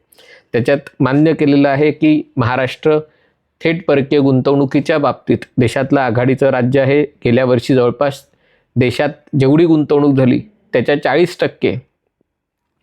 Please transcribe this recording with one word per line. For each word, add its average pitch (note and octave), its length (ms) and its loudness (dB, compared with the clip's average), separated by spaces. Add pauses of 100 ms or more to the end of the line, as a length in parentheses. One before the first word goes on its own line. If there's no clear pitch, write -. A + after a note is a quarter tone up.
(540)
त्याच्यात C#3 360 -2 (100)
मान्य D3 340 2
केलेलं C#3+ 360 2
आहे D3 220 0
की D3+ 300 0 (160)
महाराष्ट्र B2+ 640 -2 (600)
थेट E3 240 -4
परकीय C#3+ 340 0
गुंतवणुकीच्या C#3 800 0
बाबतीत B2+ 480 -4 (120)
देशातलं C3+ 420 0
आघाडीचं B2+ 500 0
राज्य C3 320 0
आहे. C#3 200 2 (240)
गेल्या B2+ 200 2
वर्षी B2 300 0
जवळपास C3 480 -2 (520)
देशात B2+ 340 0 (300)
जेवढी D3 260 4
गुंतवणूक D3 520 2
झाली, B2+ 220 2 (340)
त्याच्या D3 300 -2
चाळीस D#3+ 360 0
टक्के B2+ 360 -4 (1080)